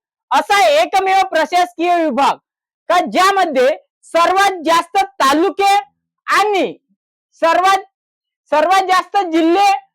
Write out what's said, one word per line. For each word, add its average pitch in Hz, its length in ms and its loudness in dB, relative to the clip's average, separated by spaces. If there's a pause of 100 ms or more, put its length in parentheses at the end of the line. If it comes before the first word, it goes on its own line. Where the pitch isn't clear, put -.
(320)
असा 349 360 0
एकमेव 381 600 0
प्रशासकीय 349 680 -2
विभाग 262 400 -2 (540)
का 339 160 0
ज्यामध्ये 311 640 0 (340)
सर्वात 370 480 2 (140)
जास्त 339 320 0
तालुके 381 760 0 (520)
आणि 370 500 -2 (560)
सर्वात, 349 440 0 (720)
सर्वात 330 320 2
जास्त 370 360 -2
जिल्हे 349 540 0 (240)